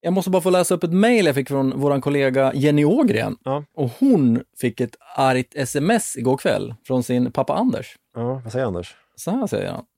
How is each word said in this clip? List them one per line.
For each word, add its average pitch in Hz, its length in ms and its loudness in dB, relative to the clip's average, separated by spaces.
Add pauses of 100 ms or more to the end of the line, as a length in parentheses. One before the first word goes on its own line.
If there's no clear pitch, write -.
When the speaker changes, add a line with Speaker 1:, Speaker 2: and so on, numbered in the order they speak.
Speaker 1:
Jag 170 120 -2
måste 190 180 0
bara 185 120 2
få 185 80 2
läsa 180 240 2
upp 175 100 -2
ett 165 80 -2
mejl 214 340 4
jag 143 80 2
fick 135 140 -2
från 135 320 -2
våran 139 200 2
kollega 135 540 0
Jenny 147 300 2
Ågren. 151 600 2
Speaker 2:
Ja. 139 200 -4 (100)
Speaker 1:
Och 135 160 -4 (100)
hon 139 420 4 (180)
fick 123 200 -2
ett 120 160 -4 (200)
argt 131 400 0
S 139 200 -4
M 147 140 0
S - 260 -2
igår 127 200 0
kväll 113 380 -2 (120)
från 127 160 -2
sin 123 300 -2
pappa - 220 -2
Anders. - 420 -2 (180)
Speaker 2:
Ja, 123 300 -6
vad 110 80 -12
säger 127 140 -2
Anders? 87 300 -8 (200)
Speaker 1:
Så - 140 -8
här 233 160 -2
säger 95 240 -4
han 85 140 -12 (140)